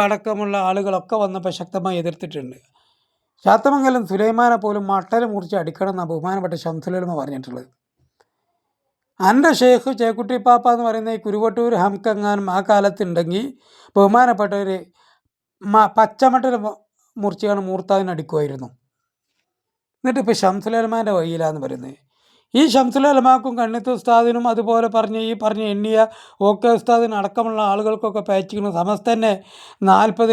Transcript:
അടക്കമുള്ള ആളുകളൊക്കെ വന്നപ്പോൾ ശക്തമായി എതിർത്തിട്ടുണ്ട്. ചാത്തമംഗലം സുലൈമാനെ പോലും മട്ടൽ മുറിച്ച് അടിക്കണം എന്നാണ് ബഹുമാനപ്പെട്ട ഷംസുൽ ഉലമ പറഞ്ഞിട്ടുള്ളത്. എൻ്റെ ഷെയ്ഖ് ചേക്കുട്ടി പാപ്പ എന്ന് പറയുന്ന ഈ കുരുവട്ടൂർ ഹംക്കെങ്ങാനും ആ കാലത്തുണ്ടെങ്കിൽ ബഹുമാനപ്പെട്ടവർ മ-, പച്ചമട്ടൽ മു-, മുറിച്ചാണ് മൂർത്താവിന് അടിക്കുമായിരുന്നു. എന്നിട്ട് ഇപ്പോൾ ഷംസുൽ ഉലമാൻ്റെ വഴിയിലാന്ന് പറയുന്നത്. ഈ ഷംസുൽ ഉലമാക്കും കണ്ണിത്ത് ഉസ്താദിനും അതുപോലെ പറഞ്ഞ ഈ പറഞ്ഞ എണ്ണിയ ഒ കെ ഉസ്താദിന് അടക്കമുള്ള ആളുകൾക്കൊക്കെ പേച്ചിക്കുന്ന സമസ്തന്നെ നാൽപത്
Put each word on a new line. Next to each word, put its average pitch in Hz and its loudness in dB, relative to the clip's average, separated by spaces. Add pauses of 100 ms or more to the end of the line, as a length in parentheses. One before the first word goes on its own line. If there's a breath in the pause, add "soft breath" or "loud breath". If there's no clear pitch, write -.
അടക്കമുള്ള 208 -2
ആളുകളൊക്കെ 190 -2
വന്നപ്പോൾ 190 -4
ശക്തമായി 185 -6
എതിർത്തിട്ടുണ്ട്. 156 -10 (880)
ചാത്തമംഗലം 254 2
സുലൈമാനെ 226 2
പോലും 208 -4
മട്ടൽ 196 -2
മുറിച്ച് 202 -6
അടിക്കണം 175 -4
എന്നാണ് 180 -8
ബഹുമാനപ്പെട്ട 175 -6
ഷംസുൽ 165 -8
ഉലമ 180 -6
പറഞ്ഞിട്ടുള്ളത്. 131 -10 (1500)
എൻ്റെ 247 6
ഷെയ്ഖ് 254 4
ചേക്കുട്ടി 226 -2
പാപ്പ 240 6
എന്ന് 233 0
പറയുന്ന 220 -4
ഈ - -10
കുരുവട്ടൂർ 220 0
ഹംക്കെങ്ങാനും 202 -2
ആ 185 0
കാലത്തുണ്ടെങ്കിൽ 196 0 (500 soft breath)
ബഹുമാനപ്പെട്ടവർ 202 4 (920)
മ-, 208 2
പച്ചമട്ടൽ 247 2
മു-, 208 -8 (400)
മുറിച്ചാണ് 202 -4
മൂർത്താവിന് 185 -2
അടിക്കുമായിരുന്നു. 143 -6 (1400)
എന്നിട്ട് 254 0
ഇപ്പോൾ 226 0
ഷംസുൽ 196 0
ഉലമാൻ്റെ 226 -2
വഴിയിലാന്ന് 165 -4
പറയുന്നത്. 131 -12 (580)
ഈ 254 6 (100)
ഷംസുൽ 262 2
ഉലമാക്കും 254 4
കണ്ണിത്ത് 233 -4
ഉസ്താദിനും 240 2
അതുപോലെ 226 0
പറഞ്ഞ 220 -2
ഈ 220 -4
പറഞ്ഞ 214 -2
എണ്ണിയ 214 2 (340 loud breath)
ഒ 196 4
കെ 233 2
ഉസ്താദിന് 233 2
അടക്കമുള്ള 214 -4
ആളുകൾക്കൊക്കെ 214 -2
പേച്ചിക്കുന്ന 202 -4
സമസ്തന്നെ 208 0 (500 loud breath)
നാൽപത് 214 4